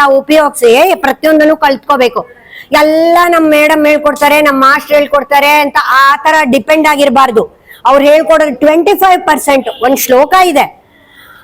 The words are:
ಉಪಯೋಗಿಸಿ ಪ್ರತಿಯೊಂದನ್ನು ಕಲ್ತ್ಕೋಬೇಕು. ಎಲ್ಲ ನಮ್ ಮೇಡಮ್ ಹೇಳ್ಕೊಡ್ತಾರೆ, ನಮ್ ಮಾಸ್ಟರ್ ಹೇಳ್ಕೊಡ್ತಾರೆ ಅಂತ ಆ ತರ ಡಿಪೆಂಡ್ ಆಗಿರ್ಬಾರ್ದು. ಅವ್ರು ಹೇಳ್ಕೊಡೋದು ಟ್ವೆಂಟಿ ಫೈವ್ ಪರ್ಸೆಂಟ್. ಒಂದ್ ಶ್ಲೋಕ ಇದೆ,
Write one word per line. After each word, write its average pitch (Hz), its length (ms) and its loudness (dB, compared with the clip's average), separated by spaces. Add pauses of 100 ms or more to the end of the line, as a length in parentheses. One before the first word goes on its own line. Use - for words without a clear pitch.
ಉಪಯೋಗಿಸಿ 277 840 0
ಪ್ರತಿಯೊಂದನ್ನು 302 600 0
ಕಲ್ತ್ಕೋಬೇಕು. 262 720 -2 (460)
ಎಲ್ಲ 320 460 2 (100)
ನಮ್ 320 220 0
ಮೇಡಮ್ 302 360 0
ಹೇಳ್ಕೊಡ್ತಾರೆ, 294 540 0
ನಮ್ 277 200 0
ಮಾಸ್ಟರ್ 285 360 0
ಹೇಳ್ಕೊಡ್ತಾರೆ 285 540 0
ಅಂತ 294 260 0 (100)
ಆ 269 300 2
ತರ 311 260 -2
ಡಿಪೆಂಡ್ 302 460 -2
ಆಗಿರ್ಬಾರ್ದು. 269 720 0 (260)
ಅವ್ರು 277 180 2
ಹೇಳ್ಕೊಡೋದು 311 520 0
ಟ್ವೆಂಟಿ 320 380 0
ಫೈವ್ 370 320 0
ಪರ್ಸೆಂಟ್. 285 420 -2 (140)
ಒಂದ್ 262 140 0
ಶ್ಲೋಕ 277 380 0 (100)
ಇದೆ, 277 380 -2 (640)